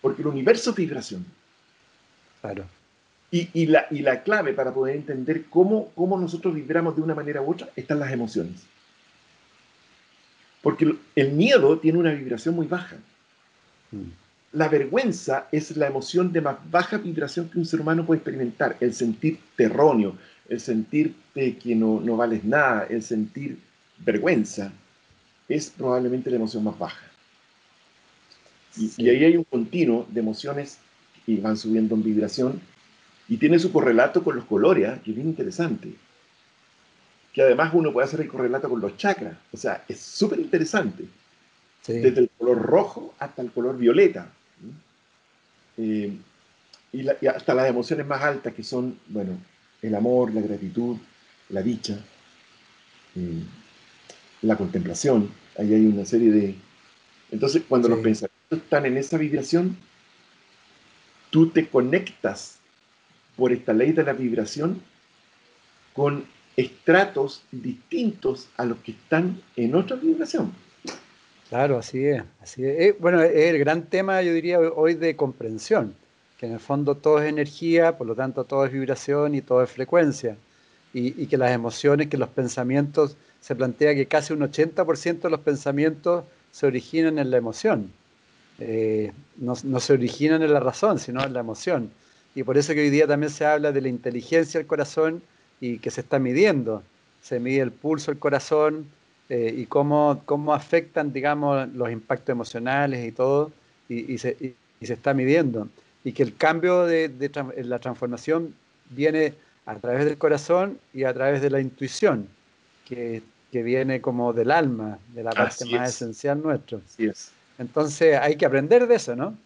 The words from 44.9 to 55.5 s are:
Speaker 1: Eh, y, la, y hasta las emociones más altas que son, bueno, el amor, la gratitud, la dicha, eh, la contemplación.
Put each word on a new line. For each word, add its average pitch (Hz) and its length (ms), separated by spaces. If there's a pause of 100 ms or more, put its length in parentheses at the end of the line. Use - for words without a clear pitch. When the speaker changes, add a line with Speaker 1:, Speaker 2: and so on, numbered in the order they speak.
Speaker 1:
Eh, 104 340 (760)
y, 131 100
la, 139 180
y 131 60
hasta 127 280
las 131 140
emociones 135 380
más 139 160
altas 135 300
que 113 120
son, 123 340 (100)
bueno, 95 300 (440)
el 110 120
amor, 120 400
la 110 80
gratitud, 104 540 (520)
la 95 140
dicha, 110 360 (1160)
eh, 87 260 (1000)
la 110 140
contemplación. 95 760 (280)